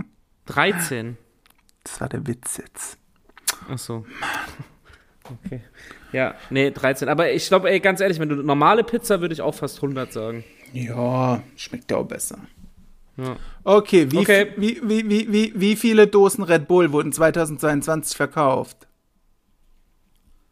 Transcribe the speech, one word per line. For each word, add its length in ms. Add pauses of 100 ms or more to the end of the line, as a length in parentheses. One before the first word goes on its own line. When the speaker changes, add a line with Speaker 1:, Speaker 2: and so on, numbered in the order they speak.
(480)
Speaker 1:
Dreizehn. 720 (640)
Speaker 2:
Das 180
war 80
der 180
Witz 300
jetzt. 420 (680)
Speaker 1:
Ach 120
so. 260 (1400)
Okay. 160 (500)
Ja, 240 (160)
nee, 180
dreizehn. 400
Aber 220
ich 160
glaub, 180
ey, 140
ganz 200
ehrlich, 200
wenn 100
du 60
normale 480
Pizza, 380
würde 120
ich 80
auch 140
fast 260
hundert 320
sagen. 300 (280)
Speaker 2:
Ja, 720 (140)
schmeckt 340
ja 80
auch 80
besser. 320 (800)
Speaker 1:
Ja. 200 (260)
Speaker 2:
Okay, 480
wie 80
Speaker 1:
Okay. 300
Speaker 2:
f-, 80
wie, 260
wie, 260
wie, 220
wie, 240
wie 200
viele 300
Dosen 380
Red 240
Bull 240
wurden 200
zweitausendzweiundzwanzig 1040
verkauft? 720 (1600)